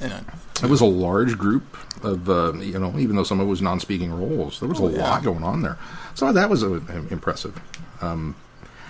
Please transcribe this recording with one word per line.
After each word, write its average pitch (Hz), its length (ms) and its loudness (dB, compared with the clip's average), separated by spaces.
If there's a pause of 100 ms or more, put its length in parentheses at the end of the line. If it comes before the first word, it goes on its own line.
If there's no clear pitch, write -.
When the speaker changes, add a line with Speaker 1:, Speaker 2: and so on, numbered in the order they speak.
Speaker 1:
in 127 100 -4
it. 95 140 -8 (400)
Speaker 2:
It 123 40 4
was 135 120 6
a 120 60 8
large 95 520 4
group 104 380 0 (260)
of, 95 260 -2
uh, 85 260 4
you 95 260 -4
know, 95 180 -2
even 113 160 2
though 98 80 4
some 95 160 0
of 98 80 2
it 101 40 2
was 92 120 0
non-speaking 90 500 0
roles, 90 460 -4
there 123 100 -4
was 160 120 -2
Speaker 1:
Oh, 92 80 4
Speaker 2:
a 80 40 0
Speaker 1:
yeah. 76 160 0
Speaker 2:
lot - 140 2
going 82 220 0
on 131 180 0
there. - 160 -4 (380)
So 269 160 2
that 202 180 6
was, 123 140 4
uh, 90 160 0 (120)
im-, 82 200 -6
impressive. - 480 -4 (400)
Um, 80 340 -4 (560)